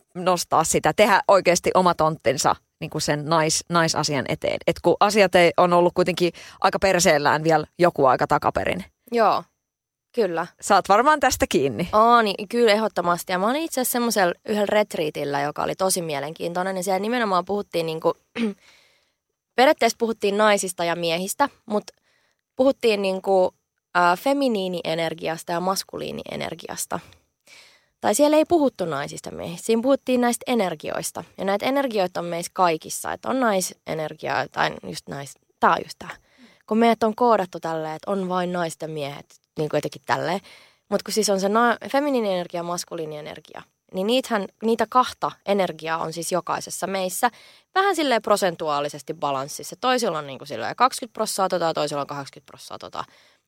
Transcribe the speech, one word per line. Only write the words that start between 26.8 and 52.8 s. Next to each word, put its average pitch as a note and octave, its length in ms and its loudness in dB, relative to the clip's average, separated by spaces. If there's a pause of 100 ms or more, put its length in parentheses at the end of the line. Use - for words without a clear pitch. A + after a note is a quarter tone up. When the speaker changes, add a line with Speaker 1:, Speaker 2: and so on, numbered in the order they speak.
Speaker 2:
Tai G#3+ 140 0
siellä D4 220 4
ei D#4 80 6
puhuttu D4 400 2
naisista D#3 440 -6
ja - 80 -12
miehistä, E3+ 300 -12
siinä A3+ 160 2
puhuttiin B3+ 380 2
näistä A#3+ 320 0
energioista. F3+ 720 -4 (140)
Ja F#3 60 -6
näitä G3 220 -2
energioita A3+ 540 -2
on F3 60 -6
meissä E3+ 280 -8
kaikissa, E3 580 0
että - 160 -8
on C4 120 -2
naisenergiaa D#3 1120 -4
tai D#3 180 -2 (120)
just F3 260 -12
nais-, C#3+ 320 -14 (200)
tää G#3+ 100 4
on E3 140 2
just - 140 -16
tää. E3+ 120 -16 (560)
Kun A3 120 0
meidät A#3 240 4
on G#3+ 120 2
koodattu G3+ 460 2
tälleen, D#3+ 340 -6
että - 160 -10
on G3 180 -2
vain F3+ 240 -2
naiset F3 300 -6
ja D#3 60 -8
miehet, D3 380 -10 (320)
niin D#3 100 -2
kuin D3+ 100 -2
jotenkin - 280 -6
tälleen. C#3 340 -2 (480)
Mut G3+ 140 -2
kun G3+ 120 -10
siis G#3+ 160 0
on F#3+ 100 0
se G3 80 0
na-, A3+ 280 2 (120)
feminiininen C4 460 0
energia F3+ 240 -6
ja E3+ 40 -6
maskuliininen E3 640 -8
energia, - 360 -16 (320)
niin F#3 120 -4
niitähän, A#3 400 0 (160)
niitä A3+ 260 0
kahta A#3+ 420 0 (160)
energiaa E3 520 -2
on E3 140 -6
siis E3 200 -6
jokaisessa E3 540 -4
meissä F#3+ 440 -2 (440)
vähän G4 220 2
silleen C4 260 2
prosentuaalisesti D#3 920 -2
balanssissa. C#3+ 680 -6
Toisilla A#3 380 0
on D3 80 -6
niinku C3+ 200 -14
silleen A#2 300 -6
kaksikymmentä B3 380 0
prossaa G#3 340 -2
tota F3 160 -2
ja D#3+ 100 0
toisilla D3+ 260 -2
on C#3 60 -4
kahdeksankymmentä C#3 440 -14
prossaa - 280 -18
tota. - 260 -12 (440)